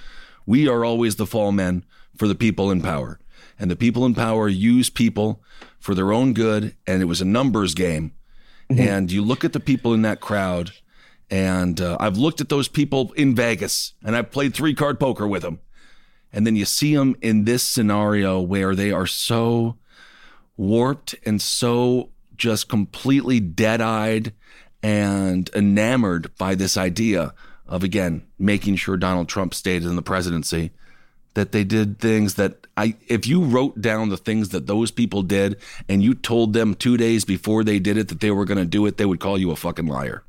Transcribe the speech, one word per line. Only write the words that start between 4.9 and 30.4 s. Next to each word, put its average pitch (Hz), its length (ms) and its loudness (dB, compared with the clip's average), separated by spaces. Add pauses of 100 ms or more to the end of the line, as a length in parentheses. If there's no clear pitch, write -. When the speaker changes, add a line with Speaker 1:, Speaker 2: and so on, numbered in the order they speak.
Speaker 1:
people 107 520 0 (380)
for 101 160 -4
their 95 160 2
own 123 220 2
good, 107 420 0 (100)
and 92 160 0
it 90 40 0
was 85 140 -2
a 92 60 -2
numbers 104 480 0
game. 80 380 -2 (580)
Speaker 2:
Mm-hmm. 127 100 4
Speaker 1:
And 98 320 0
you 101 100 0
look 123 220 0
at 170 80 -2
the 139 80 -4
people 120 320 0
in 110 100 4
that 107 180 -2
crowd, 90 500 -2 (600)
and, 92 480 0
uh, 87 200 -2
I've 101 160 0
looked 151 240 0
at 151 80 -4
those 143 200 0
people 139 480 0
in 139 180 2
Vegas, 110 580 -2 (100)
and 110 140 -2
I've 117 160 -4
played 139 220 -2
three-card 143 440 0
poker 104 300 0
with 95 140 -2
them. 85 180 -8 (720)
And 107 140 0
then 113 100 4
you 101 80 2
see 151 320 2
'em 135 240 4
in 110 240 2
this 120 180 2
scenario 104 800 2
where 95 340 0
they 98 180 0
are 92 140 -2
so 117 720 -2 (800)
warped 117 580 0 (100)
and 107 160 0
so 123 720 0 (260)
just 110 320 -2
completely 123 720 0
dead-eyed 110 920 0 (500)
and 98 720 0
enamored 104 840 2
by 95 160 -2
this 92 220 0
idea 92 580 0 (320)
of, 92 180 -4
again, 90 380 -2 (160)
making 98 380 0
sure 95 200 -2
Donald 90 320 -2
Trump 92 260 -4
stayed 90 300 -2
in 87 120 -2
the 87 60 -2
presidency, 85 680 -2 (640)